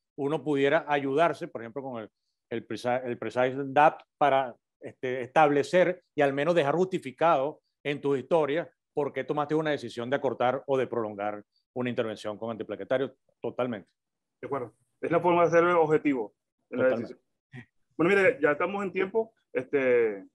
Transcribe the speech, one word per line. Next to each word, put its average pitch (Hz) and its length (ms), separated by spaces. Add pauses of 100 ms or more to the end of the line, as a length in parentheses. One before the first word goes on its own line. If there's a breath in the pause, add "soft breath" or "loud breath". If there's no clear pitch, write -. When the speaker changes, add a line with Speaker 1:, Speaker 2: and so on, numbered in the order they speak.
(160)
Speaker 1:
uno 143 280
pudiera 143 420
ayudarse, 147 600
por 113 140
ejemplo, 117 200
con 123 200
el, 104 80 (400)
el 117 140
presa-, 123 400
el 120 140
Precise 127 380 (100)
dapt 147 360 (140)
para, 135 380 (260)
este, 127 420
establecer 156 800 (100)
y 147 80
al 139 100
menos 143 220
dejar 147 220
justificado 156 840 (200)
en 143 180
tu 143 140
historia 147 560 (240)
por 139 180
qué 131 120
tomaste 151 320
una 156 140
decisión 120 380
de 139 80
acortar 127 500
o 135 120
de 123 80
prolongar 104 560 (320)
una 123 160
intervención 107 480
con 113 140
antiplaquetario, 107 640 (240)
totalmente. 117 480 (520)
Speaker 2:
De 123 60
acuerdo. 127 280 (260)
Es - 120
la 170 80
forma 175 220
de 165 40
hacer 170 160
el 175 140
objetivo 151 580 (340)
de 123 80
la 127 60
Speaker 1:
Totalmente. 120 320
Speaker 2:
decisión. - 540 (280)
Bueno, 175 200
mire, 185 260
ya 147 80
estamos 190 320
en 185 100
tiempo. 190 400 (200)
Este, 120 840